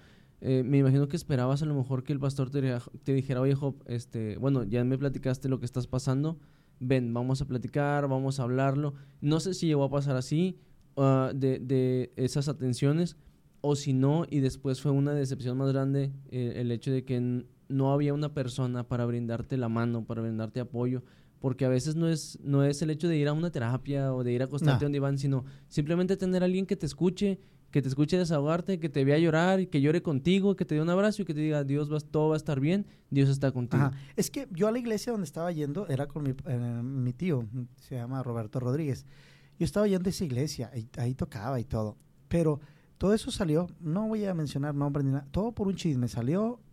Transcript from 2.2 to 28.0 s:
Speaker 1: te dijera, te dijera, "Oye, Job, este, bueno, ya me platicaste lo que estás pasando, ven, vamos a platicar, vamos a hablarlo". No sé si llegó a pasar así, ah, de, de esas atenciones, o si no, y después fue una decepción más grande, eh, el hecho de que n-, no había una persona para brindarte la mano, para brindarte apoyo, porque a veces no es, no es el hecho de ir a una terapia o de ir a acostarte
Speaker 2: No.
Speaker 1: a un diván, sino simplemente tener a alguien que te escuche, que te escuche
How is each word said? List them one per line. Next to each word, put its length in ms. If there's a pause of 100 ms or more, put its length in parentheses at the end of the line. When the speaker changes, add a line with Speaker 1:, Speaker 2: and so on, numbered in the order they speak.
Speaker 1:
te 120
dijera, 200 (220)
te 100
dijera, 280
"Oye, 140
Job, 200 (120)
este, 500
bueno, 260
ya 220
me 120
platicaste 520
lo 100
que 60
estás 220
pasando, 500 (420)
ven, 340
vamos 280
a 40
platicar, 640
vamos 320
a 40
hablarlo". 500 (280)
No 180
sé 140
si 140
llegó 160
a 60
pasar 260
así, 420 (380)
ah, 400
de, 240
de 560
esas 320
atenciones, 720 (440)
o 140
si 180
no, 360
y 100
después 400
fue 120
una 220
decepción 440
más 160
grande, 400 (160)
eh, 280
el 140
hecho 200
de 120
que 140
n-, 280 (220)
no 240
había 220
una 200
persona 540
para 180
brindarte 520
la 100
mano, 380
para 160
brindarte 400
apoyo, 420 (380)
porque 240
a 40
veces 280
no 100
es, 340
no 220
es 180
el 80
hecho 200
de 80
ir 100
a 60
una 180
terapia 640
o 100
de 80
ir 100
a 40
acostarte 380
Speaker 2:
No. 20
Speaker 1:
a 20
un 60
diván, 240
sino 260 (240)
simplemente 480
tener 280
a 20
alguien 200
que 120
te 80
escuche, 540 (320)
que 100
te 60
escuche 300